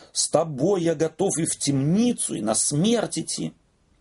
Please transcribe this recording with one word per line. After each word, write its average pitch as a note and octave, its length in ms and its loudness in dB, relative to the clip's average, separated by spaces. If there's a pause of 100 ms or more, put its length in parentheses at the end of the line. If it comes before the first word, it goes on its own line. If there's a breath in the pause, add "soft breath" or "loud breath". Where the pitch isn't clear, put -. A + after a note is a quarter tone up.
(120)
с - 180 -2
тобой D#3+ 540 2
я E3 120 2
готов D#3+ 440 -2
и E3 60 0
в - 120 -4
темницу, D3 800 0
и - 60 -6
на G#2+ 140 0
смерть G3 640 0
идти». D#3+ 340 -6 (480)